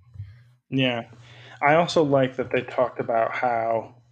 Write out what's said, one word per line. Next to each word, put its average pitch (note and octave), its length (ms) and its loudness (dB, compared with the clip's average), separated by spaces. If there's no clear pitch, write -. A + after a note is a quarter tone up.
Yeah. B2+ 360 -2
I D3 140 6
also E3 280 2
like C3+ 320 0
that A#2 160 -8
they B2+ 100 0
talked B2 380 -4
about A2+ 360 -2
how A2+ 600 -4